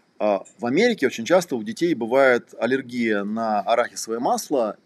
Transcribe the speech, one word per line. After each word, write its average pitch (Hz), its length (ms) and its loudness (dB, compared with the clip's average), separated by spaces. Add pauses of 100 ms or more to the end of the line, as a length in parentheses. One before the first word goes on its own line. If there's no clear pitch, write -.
(200)
а, 101 240 0 (160)
в 113 60 -6
Америке 175 420 2
очень - 180 -6
часто 175 320 2
у 107 60 -6
детей 151 320 -2
бывает 120 640 2
аллергия 120 640 -2
на 110 360 -2
арахисовое 113 580 -2
масло 139 680 -2